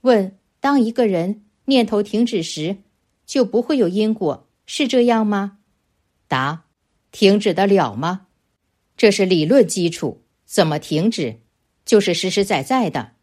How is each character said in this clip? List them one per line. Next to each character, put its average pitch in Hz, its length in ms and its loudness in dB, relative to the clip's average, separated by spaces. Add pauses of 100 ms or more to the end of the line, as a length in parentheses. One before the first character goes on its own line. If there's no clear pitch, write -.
问： 214 360 2 (220)
当 277 200 2
一 226 120 2
个 233 160 0
人 185 380 -2 (200)
念 254 200 2
头 208 180 -2
停 214 220 -2
止 196 180 -4
时， 165 340 -6 (480)
就 262 180 0
不 226 180 -2
会 302 160 -2
有 208 100 2
因 214 260 -2
果， 170 340 -6 (180)
是 - 220 -4
这 240 180 2
样 226 200 2
吗？ 202 320 -4 (720)
答： 139 380 -4 (460)
停 202 280 2
止 196 140 -2
得 190 120 0
了 175 300 0
吗？ 170 320 -6 (680)
这 220 140 6
是 196 160 2
理 175 200 2
论 220 220 4
基 170 220 -2
础， - 340 -8 (220)
怎 180 220 0
么 151 100 -4
停 160 320 -2
止？ 127 300 -6 (460)
就 214 140 4
是 190 140 0
实 190 160 -4
实 196 140 0
在 180 180 -2
在 233 280 -2
的 127 340 -8